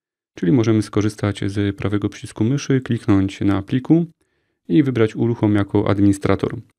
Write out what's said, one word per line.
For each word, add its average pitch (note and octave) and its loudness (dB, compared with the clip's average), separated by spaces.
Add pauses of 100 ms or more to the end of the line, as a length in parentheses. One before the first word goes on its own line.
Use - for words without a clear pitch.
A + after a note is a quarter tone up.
(340)
czyli F3 0
możemy A2 4
skorzystać G#2 -2
z G2+ -2
prawego G#2 -4
przycisku - -6
myszy, C3+ 0
kliknąć G2+ 0
na G2 0
pliku D3+ 0 (640)
i E3 4
wybrać A2+ 0
uruchom A#2 0
jako G2+ 0
administrator. G2 0 (220)